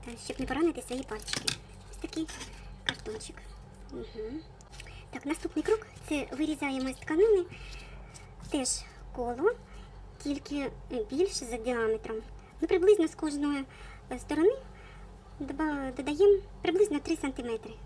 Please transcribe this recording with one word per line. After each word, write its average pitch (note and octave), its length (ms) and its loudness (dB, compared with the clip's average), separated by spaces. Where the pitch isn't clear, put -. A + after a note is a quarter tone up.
так, A#3+ 80 -10
щоб - 140 -6
не C4 60 0
поранити C4+ 360 2
свої C4 220 -4
пальчики. - 520 -4
Ось - 60 -14
такий - 300 -4
картончик. - 520 -6
Угу. A3+ 300 -8
Так, - 160 -10
наступний D#4 380 -2
крок, G#4+ 240 4
це C#4+ 220 0
вирізаємо C4+ 580 0
з - 60 -4
тканини F#4 500 6
теж C4 180 0
коло, B3 360 2
тільки C#4+ 480 -2
більш D#4+ 240 2
за A#3+ 240 -4
діаметром. A3+ 600 0
Ну, D#4+ 60 2
приблизно F#4 400 8
з - 80 -4
кожної, C#4+ 500 0
е, B3 80 -4
сторони E4 360 6
доба-, C#4 580 0
додаємо E4 440 8
приблизно F4 380 6
три D#4+ 160 0
сантиметри. A#3 580 -4